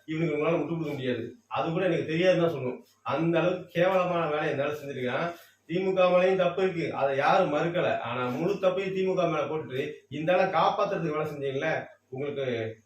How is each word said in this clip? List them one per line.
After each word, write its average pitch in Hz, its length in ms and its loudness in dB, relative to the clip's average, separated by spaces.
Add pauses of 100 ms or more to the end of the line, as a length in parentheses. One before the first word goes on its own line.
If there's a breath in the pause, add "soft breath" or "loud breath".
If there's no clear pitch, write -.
இவனுக்கு 156 300 -2
உங்களால 160 220 0
முட்டு 147 100 -2
கொடுக்க 156 240 -4
முடியாது. 127 440 -4 (120)
அது 143 240 -2
கூட 185 140 0
எனக்கு 156 280 0
தெரியாதுன்னு 175 260 4
தான் 165 160 2
சொல்லணும். 127 260 -6 (200 soft breath)
அந்த 160 380 0
அளவுக்கு 185 280 0
கேவலமான 175 600 2
வேலையை 151 240 0
இந்த 135 120 -2
ஆளு 147 220 -2
செஞ்சிருக்கான். 139 460 -4 (340 loud breath)
தி 170 140 -2
மு 190 140 0
க 180 160 6
மேலேயும் 185 260 6
தப்பு 180 280 2
இருக்கு, 165 300 0
அதை 139 240 0
யாரும் 151 360 4
மறுக்கல. 151 460 0
ஆனா, 123 280 -4
முழு 165 260 0
தப்பையும் 190 400 0
தி 190 120 0
மு 180 100 0
க 170 120 2
மேல 151 160 0
போட்டுட்டு 147 480 -4 (180)
இந்த 160 240 0
ஆளை 185 120 4
காப்பாத்துறதுக்கு 170 720 0
வேலை 151 140 -2
செஞ்சீங்கல்ல, 139 540 -4 (240)
உங்களுக்கு 131 640 -4 (100)